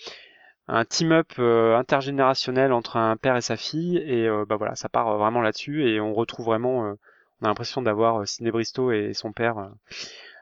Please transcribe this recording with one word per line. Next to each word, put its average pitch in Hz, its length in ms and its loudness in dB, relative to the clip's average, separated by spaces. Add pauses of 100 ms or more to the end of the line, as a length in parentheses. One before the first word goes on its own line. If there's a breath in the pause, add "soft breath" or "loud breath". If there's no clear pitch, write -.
(680 loud breath)
un 113 180 0
team-up, 165 540 2
euh, 117 380 6
intergénérationnel 131 960 2
entre 117 240 -2
un 113 200 4
père 131 200 2
et 117 60 -2
sa 113 140 -4
fille. 170 420 -2
Et, 123 280 0
euh, 107 200 0
bah, 107 100 -2
voilà, 107 200 -4
ça - 120 -8
part, 120 200 0
euh, 104 100 0
vraiment 113 220 0
là-dessus. 139 480 -2
Et 107 120 2
on 107 140 -2
retrouve 117 320 -4
vraiment, 117 400 0
euh, 101 80 -6 (460 soft breath)
on 110 40 -4
a 107 40 0
l'impression 117 340 -4
d'avoir, 113 380 2
euh, 101 60 -6
Sidney 117 240 -6
Bristow 117 420 -2
et, 107 180 0
et 104 40 -8
son 107 180 -8
père, 117 260 -2
euh. 98 100 -8 (720 loud breath)